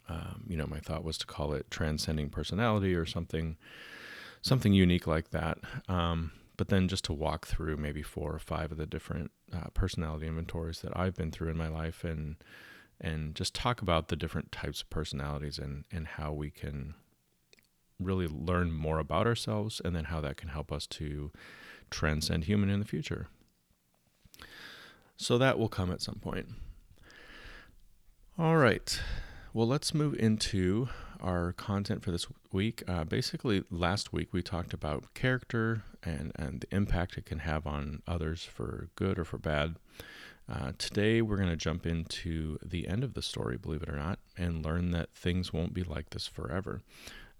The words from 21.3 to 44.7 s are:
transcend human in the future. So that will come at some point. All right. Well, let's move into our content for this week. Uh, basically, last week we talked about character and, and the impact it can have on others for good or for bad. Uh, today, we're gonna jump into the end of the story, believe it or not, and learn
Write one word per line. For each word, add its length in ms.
transcend 540
human 240
in 120
the 60
future. 420
So 220
that 200
will 100
come 220
at 120
some 140
point. 320
All 180
right. 440
Well, 140
let's 240
move 260
into 720
our 320
content 500
for 80
this 160
week. 380
Uh, 160
basically, 640
last 420
week 200
we 100
talked 300
about 420
character 720
and, 320
and 280
the 120
impact 440
it 80
can 140
have 260
on 420
others 340
for 540
good 220
or 60
for 140
bad. 380
Uh, 280
today, 440
we're 140
gonna 180
jump 320
into 800
the 240
end 160
of 100
the 80
story, 360
believe 240
it 80
or 60
not, 220
and 280
learn 260